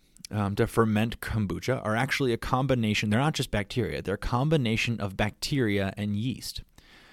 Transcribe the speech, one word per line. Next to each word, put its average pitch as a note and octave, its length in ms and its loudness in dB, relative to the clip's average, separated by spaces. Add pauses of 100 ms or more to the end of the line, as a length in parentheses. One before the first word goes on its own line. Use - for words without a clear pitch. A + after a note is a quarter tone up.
(320)
um, G2+ 240 -2
to A2+ 100 4
ferment A2 540 2
kombucha G#2+ 640 -2
are G#2+ 80 0
actually B2+ 380 0
a A2+ 40 2
combination. A#2+ 760 2
They're A2 100 4
not D3 140 2
just - 180 -4
bacteria. G2 500 -2
They're F#2+ 140 -2
a - 20 -8
combination A#2+ 840 0
of G2 160 -6
bacteria G#2 800 0
and G#2 200 -2
yeast. - 460 -4 (500)